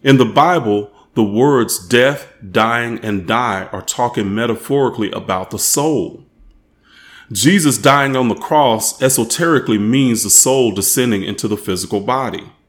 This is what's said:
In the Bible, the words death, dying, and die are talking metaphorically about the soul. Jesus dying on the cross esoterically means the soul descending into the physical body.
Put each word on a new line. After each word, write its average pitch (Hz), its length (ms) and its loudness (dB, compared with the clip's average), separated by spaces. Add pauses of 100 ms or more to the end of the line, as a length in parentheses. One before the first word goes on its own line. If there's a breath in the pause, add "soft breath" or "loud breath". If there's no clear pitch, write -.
In 135 140 6
the 127 80 6
Bible, 113 640 2 (240 soft breath)
the 117 80 2
words 107 640 0
death, 127 440 2 (200)
dying, 117 480 0
and 101 280 -6
die 110 440 -2
are 95 100 -10
talking 113 540 -4
metaphorically 117 760 -2
about 95 380 -6
the 107 100 -8
soul. 143 680 -2 (1080 loud breath)
Jesus 143 440 2
dying 139 400 2
on 127 100 2
the 107 80 0
cross 127 680 0
esoterically 131 760 0
means 117 460 0
the 101 60 -6
soul 127 440 2
descending 101 500 0
into 101 240 -6
the 104 80 -2
physical 95 460 -4
body. 117 500 -6 (180)